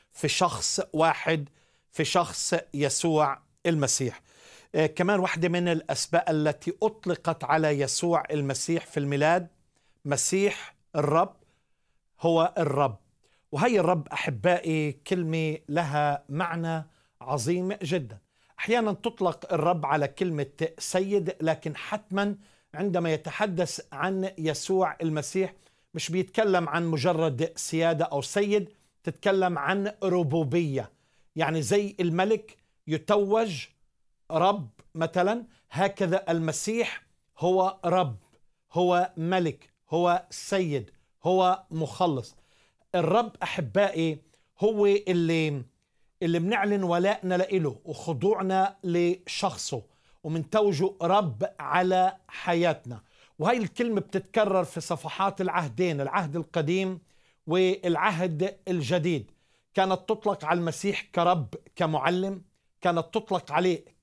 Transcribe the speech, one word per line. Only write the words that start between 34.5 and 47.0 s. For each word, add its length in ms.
مثلًا، 500
هكذا 600
المسيح 720
هو 480
رب، 320
هو 440
ملك، 520
هو 400
سيد، 640
هو 480
مخلص. 640
الرب، 360
أحبائي، 800
هو 260
اللي، 800
اللي 160
منعلن 440
ولائنا 540